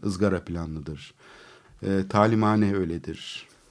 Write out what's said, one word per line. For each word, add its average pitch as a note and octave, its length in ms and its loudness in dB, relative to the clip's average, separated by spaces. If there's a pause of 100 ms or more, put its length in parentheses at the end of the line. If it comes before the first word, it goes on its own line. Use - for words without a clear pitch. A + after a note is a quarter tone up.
ızgara F#2+ 380 0
planlıdır. D#2 680 -8 (720)
Ee, G2 260 0
Talimhane G#2+ 640 4
öyledir. E2+ 720 -6 (240)